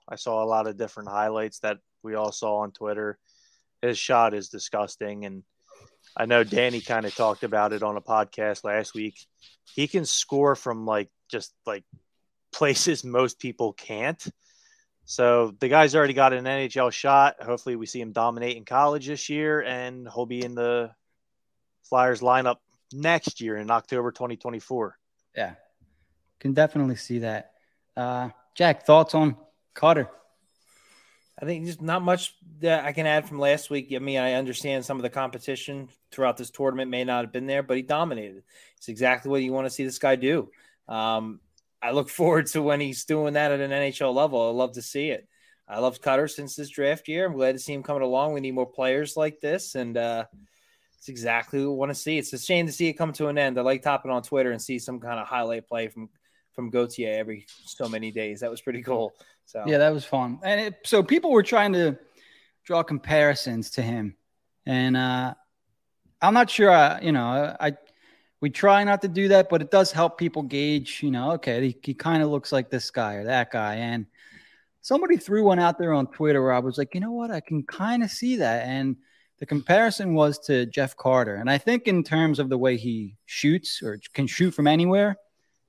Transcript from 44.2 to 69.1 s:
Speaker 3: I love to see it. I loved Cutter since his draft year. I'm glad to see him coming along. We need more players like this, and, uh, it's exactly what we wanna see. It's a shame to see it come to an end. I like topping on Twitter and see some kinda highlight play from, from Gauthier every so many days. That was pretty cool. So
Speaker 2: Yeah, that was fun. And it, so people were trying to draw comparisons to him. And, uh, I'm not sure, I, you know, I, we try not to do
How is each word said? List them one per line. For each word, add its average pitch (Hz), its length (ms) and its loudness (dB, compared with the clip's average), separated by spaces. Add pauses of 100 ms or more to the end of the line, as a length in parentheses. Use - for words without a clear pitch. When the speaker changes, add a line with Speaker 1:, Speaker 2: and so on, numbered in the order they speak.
Speaker 3:
I 113 100 0
love 120 220 -2
to 120 80 -12
see 143 300 -6
it. - 160 -10 (400)
I 104 120 -10
loved 127 220 -2
Cutter 139 260 0
since 143 300 -12
his 143 120 -12
draft 147 380 -4
year. 170 180 -4
I'm 175 80 -4
glad 131 200 0
to 131 60 -10
see 147 140 -10
him 139 100 -8
coming 143 200 -4
along. 135 300 0
We 143 80 -6
need 135 100 -6
more 127 140 -2
players 131 500 -2
like 156 240 -2
this, 151 360 -4
and, 120 220 -6
uh, 117 280 -2 (720)
it's - 100 -20
exactly 117 560 -4
what 143 80 -2
we 139 60 -4
wanna 139 180 -4
see. 156 220 -4
It's 139 160 -6
a 131 40 -6
shame 170 280 0
to 151 80 -6
see 170 160 0
it 156 40 -4
come 160 200 -4
to 151 140 -4
an 147 100 -4
end. 135 200 0
I 123 40 0
like 131 200 0
topping 139 300 -2
on 123 120 -2
Twitter 131 280 0
and 113 100 -6
see 127 160 -8
some 123 220 -10
kinda 117 240 -8
highlight 117 460 -4
play 113 180 -4
from, 110 220 -14 (420)
from 123 180 -10
Gauthier 120 480 -2
every 107 280 -8 (180)
so - 240 -10
many 110 240 -8
days. 107 300 -8
That 120 100 -6
was 117 80 -14
pretty 127 240 -8
cool. 117 300 -4 (320)
So 110 200 -12
Speaker 2:
Yeah, 151 140 2
that 151 140 4
was 143 120 -6
fun. 127 380 -4
And 202 160 0
it, 208 160 -6 (100)
so 208 160 4
people 330 300 2
were 233 100 8
trying 208 320 2
to 165 240 2 (680)
draw 170 180 0
comparisons 143 880 0
to - 100 -4
him. 113 340 -4 (500)
And, 127 320 0
uh, 127 360 -2 (880)
I'm 190 120 6
not 240 160 6
sure, 202 220 6
I, 156 280 8
you 165 140 0
know, 131 460 0
I, 147 140 0 (680)
we 151 80 0
try 196 340 6
not 202 200 2
to 196 40 0
do 190 220 2